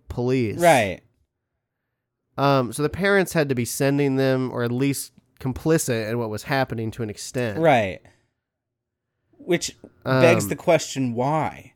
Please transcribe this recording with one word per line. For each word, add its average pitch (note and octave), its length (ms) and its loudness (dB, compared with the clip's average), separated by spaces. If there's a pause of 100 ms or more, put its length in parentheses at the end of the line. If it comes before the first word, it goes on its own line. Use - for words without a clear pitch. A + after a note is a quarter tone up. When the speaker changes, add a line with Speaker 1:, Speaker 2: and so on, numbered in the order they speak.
Speaker 1:
police. B2 500 -2
Speaker 2:
Right. C3 420 4 (1400)
Speaker 1:
Um, C#3 360 2
so D3 100 -6
the D3 60 0
parents G3 460 0
had D3+ 160 2
to C3 40 -2
be A#2+ 100 -2
sending C#3 520 0
them, C3 340 2
or A#2+ 140 -4
at A#2+ 80 -2
least C3+ 400 -2 (280)
complicit B2+ 680 -2
in A#2+ 80 -2
what A2+ 120 -4
was G#2+ 140 -8
happening B2+ 480 -2
to A#2+ 120 -8
an G#2 60 -6
extent. A#2+ 500 -6
Speaker 2:
Right. A#2+ 400 2 (1400)
Which - 380 -4 (280)
begs C3 400 4
Speaker 1:
Um, G2 40 -6
Speaker 2:
the D#3 80 -4
question, C3+ 580 0
why? A#2+ 600 -2